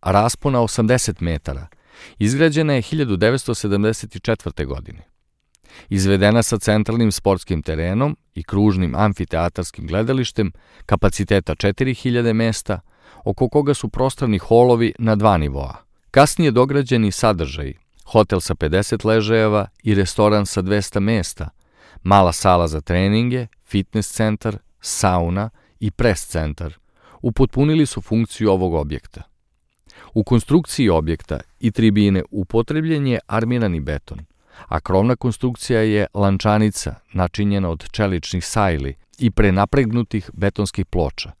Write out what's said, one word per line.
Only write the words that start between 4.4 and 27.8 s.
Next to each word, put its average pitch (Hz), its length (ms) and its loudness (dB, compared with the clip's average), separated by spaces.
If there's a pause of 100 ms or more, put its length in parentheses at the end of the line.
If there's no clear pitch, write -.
godine. - 400 -12 (840)
Izvedena 98 540 4
sa - 140 -2
centralnim 107 540 2
sportskim 90 520 -2
terenom 92 540 -2 (180)
i 90 80 -10
kružnim 95 520 0
amfiteatarskim 87 920 -2
gledalištem 113 640 -2 (340)
kapaciteta 98 680 0
četiri 123 380 -2
hiljade 120 400 0
mesta, 110 460 -2 (440)
oko 113 260 -2
koga 147 240 0
su 117 160 -4
prostorni 131 480 -2
holovi 117 640 4
na 110 160 2
dva 104 220 4
nivoa. 69 400 -6 (340)
Kasnije 151 400 4
dograđeni 123 600 2
sadržaji, 78 680 -2 (280)
hotel 104 340 2
sa - 160 -4
pedeset 92 480 0
ležajeva 107 640 2 (160)
i 107 120 2
restoran 104 500 2
sa 95 160 -4
dvesta 101 380 -2
mesta, 98 500 -2 (540)
mala 92 280 6
sala 87 360 2
za 78 140 -6
treninge, 110 680 -2 (180)
fitness - 480 -4
centar, 107 440 -2 (240)
sauna 90 680 0 (300)
i 104 120 -4
pres 117 360 0
centar, 78 460 -6 (480)
upotpunili 143 640 2